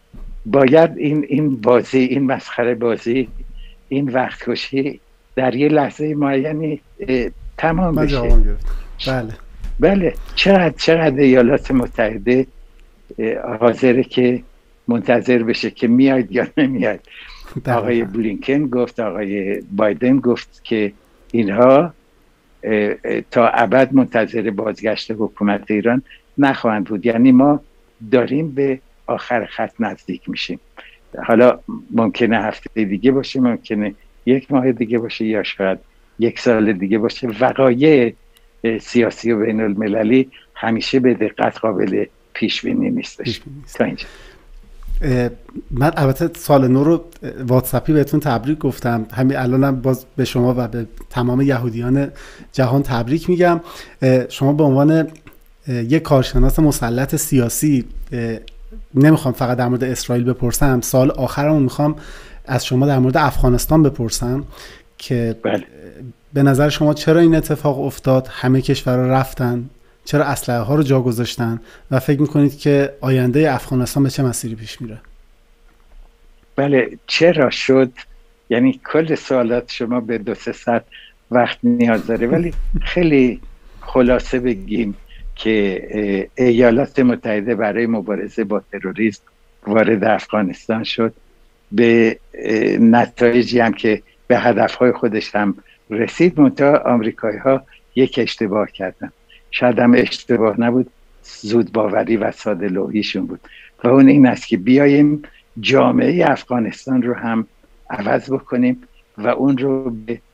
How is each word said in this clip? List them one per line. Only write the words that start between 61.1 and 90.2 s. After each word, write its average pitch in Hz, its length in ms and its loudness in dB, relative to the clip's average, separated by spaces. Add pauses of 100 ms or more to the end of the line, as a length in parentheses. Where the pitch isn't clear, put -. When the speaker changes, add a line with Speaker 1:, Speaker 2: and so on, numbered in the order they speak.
Speaker 2:
آخرمو 147 500 0
می‌خوام 147 360 0 (480)
از 127 220 -4
شما 131 200 2
در 139 120 2
مورد 127 180 2
افغانستان 147 680 2
بپرسم 127 600 -2 (540)
که 117 440 -4
Speaker 1:
بله. 104 220 -4 (720)
Speaker 2:
به 139 80 2
نظر 139 260 4
شما 151 260 0
چرا 160 260 2
این 165 140 6
اتفاق 147 460 -2
افتاد؟ 131 500 0
همه 131 300 0
کشورها 127 460 0
رفتن، 127 640 -2 (340)
چرا 147 200 0
اسلحه 131 340 -4
ها 117 160 -2
رو 151 80 4
جا 131 180 2
گذاشتن 117 600 -4 (300)
و 131 100 0
فکر 143 200 0
می‌کنید 143 380 0
که 139 420 0
آینده 131 520 2
افغانستان 127 500 -2
به 135 80 0
چه 139 120 -4
مسیری 117 320 -4
پیش 110 280 -14
میره؟ 107 180 -14 (1600)
Speaker 1:
بله، 139 340 0 (160)
چرا 156 440 2
شد؟ 131 420 2 (580)
یعنی 123 340 2
کل 160 300 -2
سوالات 123 580 -2
شما 123 280 -4
به 113 180 -4
دو 104 160 -6
سه - 180 -10
ساعت 117 320 -4 (460)
وقت 120 320 0
نیاز 120 440 2
داره، 117 200 -2
ولی 165 260 0 (300)
خیلی 143 580 2 (400)
خلاصه 123 600 0
بگیم 104 540 -4 (400)
که، 104 560 -2
اه، 104 560 -2
ایالات 120 520 4
متحده 117 560 0
برای 107 320 -2
مبارزه 104 580 -4
با 101 180 -4 (100)
تروریسم 98 500 -4 (440)
وارد 107 380 2
افغانستان 107 800 -2